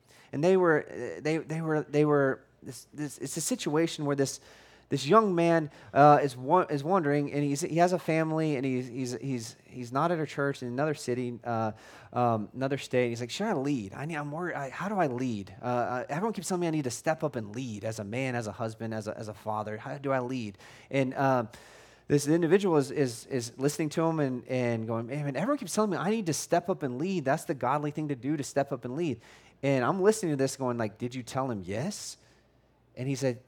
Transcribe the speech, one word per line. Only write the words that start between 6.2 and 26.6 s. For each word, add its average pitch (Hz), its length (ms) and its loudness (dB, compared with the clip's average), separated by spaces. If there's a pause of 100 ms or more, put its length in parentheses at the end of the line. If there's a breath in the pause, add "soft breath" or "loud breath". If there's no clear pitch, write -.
is 127 160 -2
wa-, 151 320 4
is 143 140 -2
wondering, 147 500 2
and 143 100 0
he's, 143 180 0
he 160 160 -2
has 180 160 6
a 170 60 0
family, 160 560 0
and 127 100 -2
he's, 127 220 -2
he's, 123 320 -6
he's, 120 360 -6 (100)
he's 123 260 -12
not 151 200 2
at 165 80 0
a 151 60 -2
church 139 360 -4
in 123 60 -8
another 143 260 -2
city, 123 500 -4
uh, 113 280 -2 (400 loud breath)
um, 117 420 2
another 135 240 -2
state. 123 320 0
He's 117 120 -6
like, 120 100 -8
"Should 208 160 -4
I 214 60 0
lead? 131 420 -2
I 139 100 -8
need, 160 120 -6
I'm 147 140 -6
worried. 165 240 -6
I, 135 140 -6
how 165 180 -8
do 208 120 -2
I 160 80 4
lead? 120 440 -4 (120)
Uh, - 20 -8
uh, 123 440 0
everyone 202 240 -2
keeps 180 140 -6
telling 180 140 0
me 175 60 0
I 165 40 0
need 156 120 0
to 123 80 -2
step 156 320 -2
up 143 120 -2
and 110 200 -6
lead 113 300 -8
as 110 120 -4
a 110 60 -6
man, 123 320 -4
as 117 100 -2
a 104 60 -6
husband, 113 420 -6
as 107 140 -6
a, - 100 -6
as 107 120 -10
a 104 40 -10
father. 107 440 -6
How 135 200 -10
do 139 140 -4
I 135 80 2
lead?" 123 400 -6 (320 loud breath)
And, 131 240 2
uh, 131 300 4 (640 loud breath)
this 143 200 4
individual 170 500 6
is, 131 140 2
is, 131 400 -2
is 117 260 -4
listening 147 320 0
to 165 140 0
him 160 160 2
and, 127 280 -2
and 120 380 0
going, 117 220 -4
"Man, 147 180 -4
man, 139 100 -4
everyone 247 220 0
keeps 196 160 -8
telling 214 160 2
me 160 80 0
I 165 140 0
need 220 160 0
to 151 60 0
step - 360 0